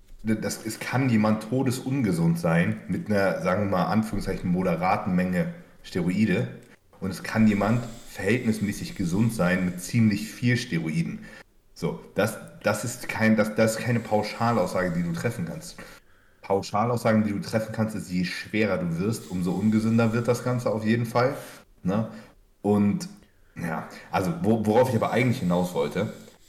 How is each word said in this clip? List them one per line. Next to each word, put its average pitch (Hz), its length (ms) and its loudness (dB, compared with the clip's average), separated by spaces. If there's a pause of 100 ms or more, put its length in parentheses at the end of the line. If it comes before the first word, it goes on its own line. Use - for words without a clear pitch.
(240)
das, - 420 -2
es 110 140 -8
kann 131 300 0
jemand 107 400 4
todesungesund 117 880 0
sein 87 480 2
mit 85 200 -4
einer, 98 340 2
sagen 92 240 0
wir 98 60 -2
mal, 90 160 2
Anführungszeichen 98 640 -2
moderaten 90 640 0
Menge 90 400 0 (300)
Steroide 95 640 0 (540)
und 95 100 -4
es - 120 -10
kann 110 220 4
jemand 107 380 4 (260)
verhältnismäßig 101 880 -2
gesund 98 380 0
sein 92 320 2
mit 90 160 -4
ziemlich 110 480 2
viel 123 260 0
Steroiden. - 640 -4 (540)
So, 85 260 -6 (160)
das, 98 220 0 (260)
das 104 220 0
ist - 240 -8
kein, 110 260 2
das, 107 200 2
das 113 180 4
ist - 60 -6
keine 120 200 0
Pauschalaussage, 98 920 0
die 87 100 0
du 85 80 -2
treffen 87 320 -4
kannst. 80 320 -10 (680)
Pauschalaussagen, 107 840 2
die 101 60 0
du 95 80 -2
treffen 110 340 -4
kannst, 110 200 -2
ist, 87 160 -8
je 90 140 0
schwerer 101 540 -2
du 85 220 -2
wirst, 110 300 -2
umso 90 220 -2
ungesünder 110 640 2
wird 120 160 0
das 120 160 0
Ganze 123 260 0
auf 107 140 -2
jeden 117 200 2
Fall, 123 300 2 (480)
ne? - 260 0 (520)
Und, 104 480 2 (480)
ja, - 320 -6 (200)
also, 90 320 0
wo-, 104 240 2
worauf 117 240 6
ich 110 60 0
aber 101 160 0
eigentlich 120 280 2
hinaus 87 340 0
wollte, 73 400 -2 (360)